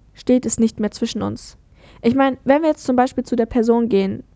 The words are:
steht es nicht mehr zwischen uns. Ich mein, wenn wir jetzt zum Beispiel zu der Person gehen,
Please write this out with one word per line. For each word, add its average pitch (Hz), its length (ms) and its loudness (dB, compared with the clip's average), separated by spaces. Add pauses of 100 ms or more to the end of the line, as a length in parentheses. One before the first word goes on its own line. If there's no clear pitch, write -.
(140)
steht 254 320 0
es 226 140 -4
nicht 226 200 0
mehr 214 120 -4
zwischen 226 300 -6
uns. - 360 -10 (440)
Ich 240 140 2
mein, 269 280 2
wenn 277 180 4
wir 320 80 2
jetzt - 160 -4
zum 254 100 0
Beispiel 247 280 0
zu - 120 -6
der 233 120 0
Person 233 420 0
gehen, 196 340 -2 (120)